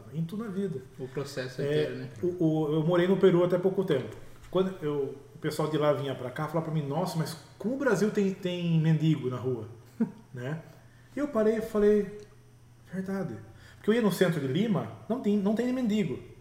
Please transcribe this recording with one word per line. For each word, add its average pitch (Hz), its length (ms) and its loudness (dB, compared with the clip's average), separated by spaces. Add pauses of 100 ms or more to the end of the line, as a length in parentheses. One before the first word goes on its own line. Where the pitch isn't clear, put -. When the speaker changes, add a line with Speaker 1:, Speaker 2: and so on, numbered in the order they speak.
(120)
Speaker 1:
Em 156 120 -4
tudo 208 200 -6
na 214 60 -8
vida. 180 280 -4 (220)
Speaker 2:
O 127 80 -8
processo 131 540 -6
Speaker 1:
É, - 20 -2
Speaker 2:
inteiro, 143 320 0
né? 131 120 -10 (140)
Speaker 1:
o, 180 220 0 (240)
o, 147 60 0
eu 160 100 2
morei 175 240 4
no 190 80 4
Peru 180 260 6
até 175 160 4
pouco 190 240 2
tempo. 135 320 0 (380)
Quando 185 280 2
eu, 147 360 -2 (180)
o - 60 -18
pessoal 156 280 -2
de 151 80 0
lá 147 160 4
vinha 131 220 -2
pra 123 160 -8
cá, 156 160 -6
falava 160 200 -4
pra 156 80 -6
mim, 147 120 -2
"Nossa, 165 320 -2
mas 147 180 -4 (220)
como 233 160 -4
o - 20 -4
Brasil 214 360 2
tem, 196 200 2
tem 175 480 0
mendigo 151 480 4
na 123 80 -4
rua?" 117 300 -4 (320)
<laughs> - 340 -6
Né? 131 280 -8 (560)
E - 20 -6
eu 285 80 -2
parei 220 300 2
e 220 40 -2
falei, 208 600 2 (720)
"Verdade." 190 420 -6 (420)
Porque - 140 0
eu 220 40 6
ia 240 80 2
no 196 100 4
centro 165 280 2
de 135 60 -2
Lima, 151 420 0 (200)
não 247 120 -2
tem, 208 160 2
não 202 200 2
tem 247 160 0
mendigo. 208 460 0 (220)